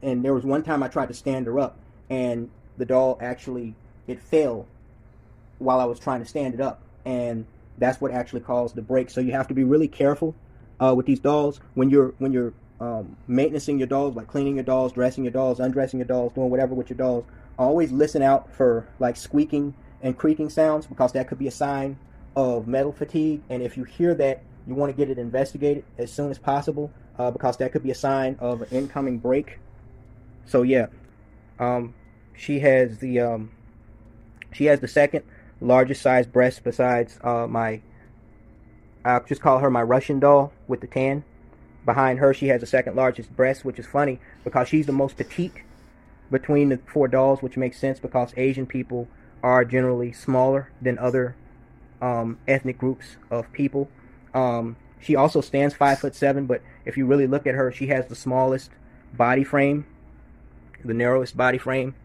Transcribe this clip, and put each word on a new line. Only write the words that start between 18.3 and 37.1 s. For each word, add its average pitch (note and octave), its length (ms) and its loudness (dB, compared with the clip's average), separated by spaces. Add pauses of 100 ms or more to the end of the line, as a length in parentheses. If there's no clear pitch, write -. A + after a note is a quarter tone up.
for, A#2 360 2 (100)
like, B2 180 -2
squeaking D3 600 -2 (260)
and B2+ 160 -4
creaking D#3 320 0
sounds, D#3 380 0
because B2+ 240 0
that C3 160 -4
could C3+ 100 -10
be C3+ 100 -6
a B2+ 40 -6
sign C#3 440 -4 (400)
of B2 320 0
metal C3+ 240 0
fatigue. D3+ 600 -4
And B2+ 100 -6
if B2 160 -8
you B2+ 60 -8
hear E3+ 320 0
that, C#3 260 0 (240)
you B2+ 80 -10
wanna C#3 200 -2
get C3+ 180 -2
it B2 80 -6
investigated C3+ 640 -2 (160)
as - 120 -6
soon C#3+ 200 -6
as C3+ 80 -10
possible, D3 520 -4 (280)
uh, B2 100 0
because A#2+ 280 -4
that C3 140 -4
could D3 120 -4
be C3 80 -4
a B2 40 -4
sign C3+ 440 -2
of A#2+ 240 -4
an A2+ 80 -14
incoming C3+ 480 -4
break. B2+ 400 -2 (840)
So B2 180 2
yeah, B2+ 240 2 (720)
um, A#2+ 340 -4 (420)
she C#3+ 260 -6
has B2+ 360 4
the, B2+ 220 -2
um, A2+ 320 -4 (1000)
she - 140 -2
has D3 140 6
the A#2+ 80 -8
second C#3+ 360 2 (360)
largest B2+ 420 4
size B2+ 240 4
breast B2+ 380 2
besides, A#2+ 600 0